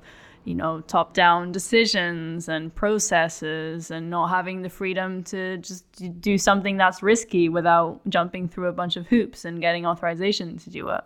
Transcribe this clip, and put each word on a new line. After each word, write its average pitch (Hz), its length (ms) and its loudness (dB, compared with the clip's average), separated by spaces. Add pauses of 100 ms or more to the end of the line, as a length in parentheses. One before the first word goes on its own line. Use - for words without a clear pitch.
(440)
you 170 100 -6
know, 160 280 -4
top-down 175 680 2
decisions 175 960 0
and 160 280 -6
processes 165 1120 0
and 165 220 -8
not 170 160 0
having 185 340 -2
the 185 80 -8
freedom 185 540 -6
to 185 340 -6
just 180 360 -16
d-, 180 160 -12
do 180 280 0
something 196 400 2
that's 185 240 2
risky 190 480 4
without 170 580 2
jumping 175 400 -2
through 180 200 -6
a 175 40 0
bunch 180 260 -4
of 175 100 -10
hoops - 360 2
and 170 160 -8
getting 170 280 0
authorization 170 720 -2
to - 100 -18
do - 200 -8
it, - 160 -2